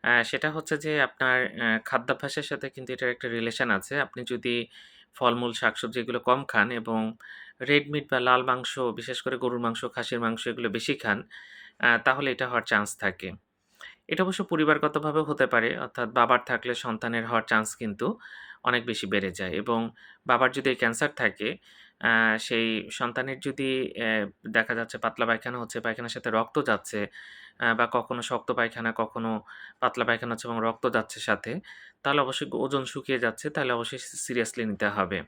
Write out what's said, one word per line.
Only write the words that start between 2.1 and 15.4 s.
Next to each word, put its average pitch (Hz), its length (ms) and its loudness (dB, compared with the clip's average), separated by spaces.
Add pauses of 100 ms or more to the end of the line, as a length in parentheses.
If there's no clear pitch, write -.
সাথে 139 240 -6
কিন্তু 131 220 -14
এটার 127 180 -2
একটা 123 200 -6
রিলেশন 117 420 0
আছে। 98 280 0
আপনি 127 260 -4
যদি 120 300 -2 (600)
ফলমূল, 120 380 2
শাকসবজি 117 460 -2
এগুলো 120 200 -2
কম 127 240 4
খান 107 280 4
এবং 113 280 -2 (640)
রেড 143 280 4
মিট 147 200 -2
বা 127 100 2
লাল 127 240 6
মাংস, 127 300 0 (220)
বিশেষ 120 260 -6
করে 131 160 -2
গরুর 120 240 -2
মাংস, 113 240 -2
খাসির 120 340 -4
মাংস 113 280 -2
এগুলো 120 220 -2
বেশি 117 260 -2
খান, 104 220 0 (600)
অ্যা, 120 220 4
তাহলে 135 320 2
এটা 127 160 -2
হওয়ার 123 180 0
চান্স 104 320 2
থাকে। 95 320 -2 (800)
এটা 165 140 2
অবশ্য 185 200 -2
পরিবারগতভাবেও 151 840 2
হতে 143 220 2